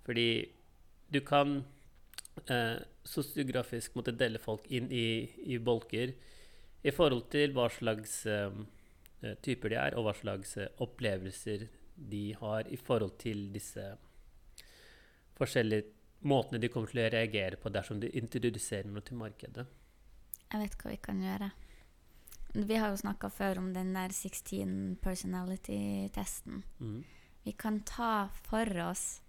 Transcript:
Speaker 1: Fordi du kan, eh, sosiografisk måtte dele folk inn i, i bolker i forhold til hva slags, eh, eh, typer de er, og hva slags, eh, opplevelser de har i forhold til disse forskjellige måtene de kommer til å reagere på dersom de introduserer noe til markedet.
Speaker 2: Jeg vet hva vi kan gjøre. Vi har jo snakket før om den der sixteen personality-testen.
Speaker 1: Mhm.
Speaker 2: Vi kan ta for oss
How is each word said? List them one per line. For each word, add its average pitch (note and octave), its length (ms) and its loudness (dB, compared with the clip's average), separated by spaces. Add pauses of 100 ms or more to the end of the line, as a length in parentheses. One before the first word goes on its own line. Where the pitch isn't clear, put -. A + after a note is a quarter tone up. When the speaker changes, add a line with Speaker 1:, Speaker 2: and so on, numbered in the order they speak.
Speaker 1:
Fordi A#2 240 4 (840)
du C#3 80 6
kan, C#3+ 440 4 (840)
eh, A#2 300 2 (260)
sosiografisk B2+ 880 -2
måtte A#2 220 0
dele A2+ 220 2
folk - 300 -4
inn B2 220 0
i, A#2 400 2 (140)
i B2+ 140 0
bolker A#2 540 2 (720)
i C#3 80 6
forhold C3 400 6
til D3 220 4
hva B2 180 6
slags, A2 560 -2
eh, G#2 240 2 (720)
eh, G#2+ 200 -4
typer A#2+ 280 0
de A2+ 60 2
er, B2+ 200 4
og A#2 80 2
hva G#2 100 4
slags, G2 420 -4
eh, G2+ 120 -2 (100)
opplevelser G#2 920 -2 (280)
de G#2+ 380 -4
har A2 340 -2
i - 80 -6
forhold A2 420 2
til G#2 320 -4
disse G2+ 460 -8 (1400)
forskjellige A2 480 4 (420)
måtene C3 340 4
de A#2+ 80 2
kommer A2 220 0
til A#2+ 140 2
å A2 80 6
reagere G#2 440 2
på - 160 -4
dersom G2+ 280 0
de A#2 180 0
introduserer A2 720 0
noe G2+ 160 -6
til B2+ 100 -8
markedet. A2+ 500 -8 (840)
Speaker 2:
Jeg G#3+ 100 -2
vet G3+ 160 -6
hva - 120 -8
vi - 60 -6
kan G3 260 -4
gjøre. G3 280 -2 (1040)
Vi G#3+ 220 2
har A3 140 4
jo G3 60 0
snakket G3+ 400 -4
før F#3+ 220 2
om F#3 140 -2
den F#3 200 -2
der F#3 200 -2
sixteen F#3+ 880 -4
personality-testen. F#3+ 1600 -2 (160)
Speaker 1:
Mhm. A2+ 260 -6 (400)
Speaker 2:
Vi G#3 80 -4
kan G#3+ 280 -2
ta G#3+ 480 0 (140)
for A3+ 240 2 (140)
oss - 480 -2